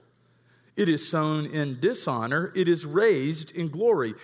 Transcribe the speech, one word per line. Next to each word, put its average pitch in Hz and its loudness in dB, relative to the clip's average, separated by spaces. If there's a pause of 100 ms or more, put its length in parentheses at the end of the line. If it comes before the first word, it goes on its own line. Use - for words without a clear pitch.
(760)
It 202 2
is 147 0
sown 156 0
in 143 -4
dishonor. 147 -2
It 180 0
is 160 0
raised 156 0
in 170 -6
glory. 147 2